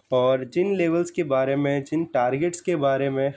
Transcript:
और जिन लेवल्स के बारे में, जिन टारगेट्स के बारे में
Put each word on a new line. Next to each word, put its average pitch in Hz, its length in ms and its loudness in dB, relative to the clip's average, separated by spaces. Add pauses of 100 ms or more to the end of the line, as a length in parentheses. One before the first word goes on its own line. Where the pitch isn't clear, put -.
(120)
और 131 340 2
जिन 180 300 0
लेवल्स 175 360 0
के 180 120 -2
बारे 135 320 0
में, 143 280 0
जिन 156 220 -2
टारगेट्स 143 560 -2
के 180 140 -2
बारे 139 340 0
में 135 280 -2